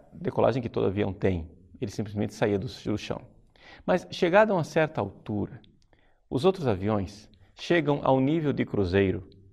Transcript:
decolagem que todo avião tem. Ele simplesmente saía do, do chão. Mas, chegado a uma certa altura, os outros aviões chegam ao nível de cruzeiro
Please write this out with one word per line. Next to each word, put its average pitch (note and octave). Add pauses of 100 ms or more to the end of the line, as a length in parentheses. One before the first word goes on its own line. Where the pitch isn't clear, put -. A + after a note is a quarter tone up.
(140)
decolagem B2
que -
todo A2+
avião G2+
tem. F2+ (300)
Ele G2
simplesmente G#2+
saía G#2
do, -
do -
chão. - (640)
Mas, F#3
chegado G3+
a G3
uma D#3+
certa D#3
altura, G2+ (680)
os C3
outros F#3
aviões G2+ (260)
chegam D3
ao C3
nível D3
de A2
cruzeiro F#2+ (260)